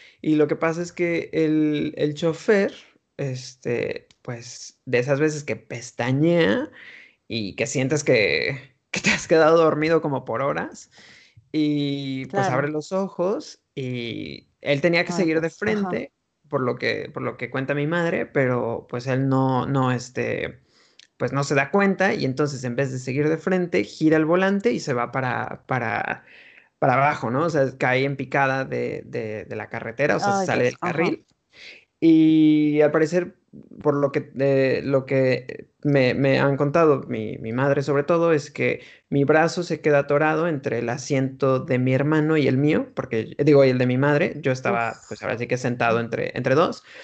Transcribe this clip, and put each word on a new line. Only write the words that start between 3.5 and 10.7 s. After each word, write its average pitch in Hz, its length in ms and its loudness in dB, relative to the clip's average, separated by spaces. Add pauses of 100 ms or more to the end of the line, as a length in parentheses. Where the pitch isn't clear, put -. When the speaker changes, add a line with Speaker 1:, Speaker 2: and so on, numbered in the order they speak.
Speaker 1:
pues, - 640 -16
de 120 140 2
esas 135 200 0
veces 151 240 0
que 113 120 -6
pestañea 139 1160 0 (560)
y 107 280 -6
que 113 120 -2
sientes 139 360 -2
que, 101 720 0 (140)
que - 100 -6
te 214 100 0
has - 160 -4
quedado 160 300 6
dormido 156 440 2
como 143 240 -4
por 117 160 -4
horas, - 500 -6 (600)